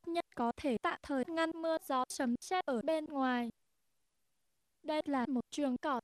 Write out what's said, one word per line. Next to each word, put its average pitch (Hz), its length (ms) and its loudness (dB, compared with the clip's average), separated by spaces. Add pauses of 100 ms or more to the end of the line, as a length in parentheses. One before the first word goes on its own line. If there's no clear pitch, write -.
nhất 339 200 -2 (100)
có 233 220 0
thể 247 200 0
tạm - 260 -2
thời 269 240 0
ngăn 330 260 0
mưa 330 320 0
gió 262 240 2
sấm 240 320 0
sét 370 240 -2
ở 247 160 0
bên 311 240 2
ngoài. 254 440 0 (1300)
Đây 311 220 0
là 262 220 0
một 247 240 -2
chuồng 262 260 0
cỏ 269 260 0